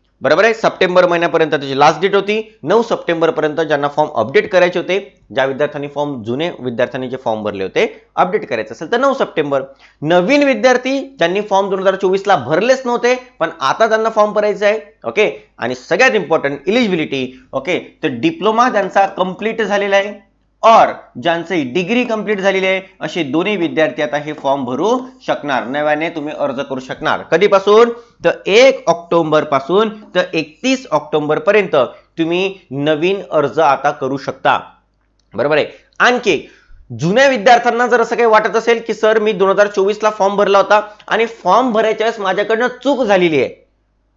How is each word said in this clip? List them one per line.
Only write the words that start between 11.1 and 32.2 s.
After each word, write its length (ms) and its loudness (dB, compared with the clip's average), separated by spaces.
फॉर्म 280 0
दोन 100 -2
हजार 160 2
चोवीसला 400 0
भरलेच 500 0
नव्हते 300 0
पण 100 -2
आता 300 0
त्यांना 200 0
फॉर्म 240 2
भरायचा 340 0
आहे. 120 2
ओके, 520 -2
आणि 180 -4
सगळ्यात 360 0
इम्पॉर्टंट 560 -2
एलिजिबिलिटी. 840 -2
ओके, 500 -6
तर 40 0
डिप्लोमा 640 0
ज्यांचा 360 0
कम्प्लीट 560 -4
झालेला 340 0
आहे 380 -4
or 220 8
ज्यांची 420 -2
डिग्री 400 -2
कम्प्लीट 360 -4
झालेली 280 0
आहे, 140 0
असे 220 -4
दोन्ही 320 -2
विद्यार्थी 460 -2
आता 160 -2
हे 160 -8
फॉर्म 320 -2
भरू 340 0
शकणार, 360 -2
नव्याने 460 -2
तुम्ही 300 -8
अर्ज 200 -4
करू 200 -8
शकणार. 420 -4
कधीपासून? 680 4
तर 60 2
एक 420 4
ऑक्टोबर 560 0
पासून 460 0
तर 80 2
एकतीस 580 -4
ऑक्टोबर 480 -2
पर्यंत 360 2
तुम्ही 360 -2